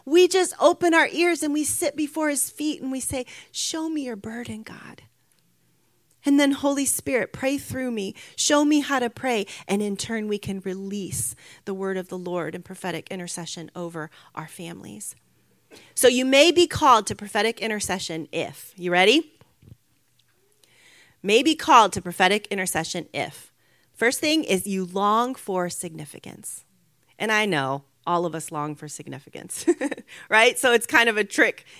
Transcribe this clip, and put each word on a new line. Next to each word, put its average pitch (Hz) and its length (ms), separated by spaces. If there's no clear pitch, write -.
We 339 240
just 370 320
open 339 340
our 320 140
ears 339 340
and 302 100
we 302 120
sit - 320
before 302 320
his 285 220
feet 302 300
and 262 120
we 262 80
say, 254 260
"Show 320 380
me 311 140
your 247 120
burden, 220 480
God." - 400
And 285 160
then, 285 140
"Holy 277 320
Spirit, 254 480
pray 269 240
through 254 360
me. 208 220
Show 294 300
me 294 140
how 277 180
to 240 100
pray." 233 380
And 202 140
in 208 160
turn, 214 320
we 208 100
can 196 220
release 196 760
the 202 80
word 190 240
of 185 120
the 185 100
Lord 175 360
in 180 80
prophetic 180 480
intercession 175 640
over 170 360
our 160 120
families. 165 680
So - 140
you 254 160
may 277 260
be 339 160
called 240 400
to 208 80
prophetic 214 460
intercession 190 720
if, - 440
you 175 140
ready? 202 420
May 214 200
be 311 120
called - 380
to 185 100
prophetic 190 460
intercession 180 680
if. - 380
First 247 240
thing 311 260
is 185 220
you 190 180
long 208 500
for 180 360
significance. - 920
And 214 120
I 214 160
know 139 380
all 175 200
of 160 80
us 160 160
long 151 240
for 147 140
significance, - 760
<laughs> - 300
right? 226 300
So 254 140
it's 233 140
kind 233 220
of 214 80
a 208 80
trick. - 400